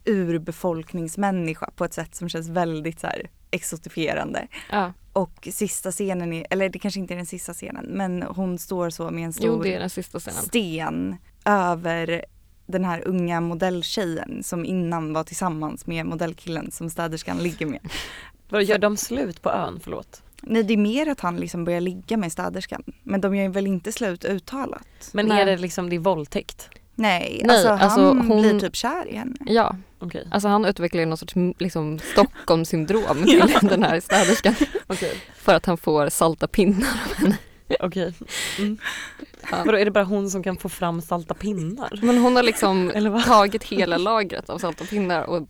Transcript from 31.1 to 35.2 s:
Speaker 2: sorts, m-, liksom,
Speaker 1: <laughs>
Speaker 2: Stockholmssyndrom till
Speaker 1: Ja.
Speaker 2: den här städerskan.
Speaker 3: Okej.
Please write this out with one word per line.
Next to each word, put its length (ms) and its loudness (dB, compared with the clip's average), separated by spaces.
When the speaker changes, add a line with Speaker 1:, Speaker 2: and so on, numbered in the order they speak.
Speaker 2:
sorts, 180 -6
m-, 220 2
liksom, 400 -4
Speaker 1:
<laughs> 140 -10
Speaker 2:
Stockholmssyndrom 1120 2
till 180 10
Speaker 1:
Ja. 140 6
Speaker 2:
den 140 4
här 180 2
städerskan. 540 4
Speaker 3:
Okej. 280 -4